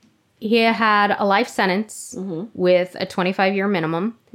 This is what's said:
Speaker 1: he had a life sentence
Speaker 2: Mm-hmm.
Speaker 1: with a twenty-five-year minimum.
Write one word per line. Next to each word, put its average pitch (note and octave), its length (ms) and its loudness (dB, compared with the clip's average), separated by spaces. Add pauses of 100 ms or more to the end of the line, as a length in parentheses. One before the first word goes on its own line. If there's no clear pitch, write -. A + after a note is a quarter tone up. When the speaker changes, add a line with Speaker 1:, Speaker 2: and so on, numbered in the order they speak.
(400)
Speaker 1:
he A3 180 0
had G#3+ 600 2
a G#3 80 -2
life G3+ 220 2
sentence G3+ 680 -4
Speaker 2:
Mm-hmm. F#3 380 -8
Speaker 1:
with F3+ 460 2
a F#3+ 80 -4
twenty-five-year F#3+ 600 0
minimum. E3+ 520 -2 (160)